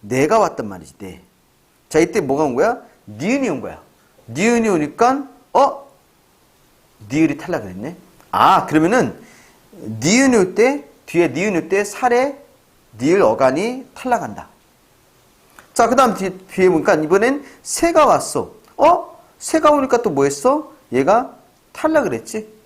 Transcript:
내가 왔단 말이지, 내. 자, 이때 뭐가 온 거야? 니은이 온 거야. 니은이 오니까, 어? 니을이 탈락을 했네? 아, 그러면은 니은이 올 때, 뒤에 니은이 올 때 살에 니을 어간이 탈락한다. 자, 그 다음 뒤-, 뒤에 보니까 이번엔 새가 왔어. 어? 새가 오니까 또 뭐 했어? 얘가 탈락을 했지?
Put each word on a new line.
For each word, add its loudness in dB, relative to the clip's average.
내가 0
왔단 -2
말이지, -16
내. -18
자, 2
이때 2
뭐가 0
온 -2
거야? 0
니은이 -4
온 -4
거야. -14
니은이 0
오니까, 0
어? 0
니을이 0
탈락을 -8
했네? -12
아, 4
그러면은 0
니은이 4
올 0
때, 0
뒤에 0
니은이 -4
올 -6
때 0
살에 -2
니을 2
어간이 0
탈락한다. -6
자, 2
그 0
다음 2
뒤-, -8
뒤에 2
보니까 2
이번엔 0
새가 0
왔어. -2
어? 2
새가 0
오니까 0
또 -2
뭐 0
했어? -2
얘가 0
탈락을 -2
했지? -10